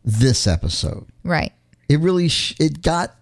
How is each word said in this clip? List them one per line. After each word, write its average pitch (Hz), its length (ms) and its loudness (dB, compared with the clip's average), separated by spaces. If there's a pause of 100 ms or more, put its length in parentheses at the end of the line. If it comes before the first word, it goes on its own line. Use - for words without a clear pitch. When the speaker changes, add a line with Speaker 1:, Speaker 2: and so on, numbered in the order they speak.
Speaker 1:
this 117 440 2
episode. 82 580 -2 (180)
Speaker 2:
Right. 165 280 -2 (380)
Speaker 1:
It 151 100 4
really, 175 280 2
sh-, - 320 -2
it 156 220 0
got 170 400 -2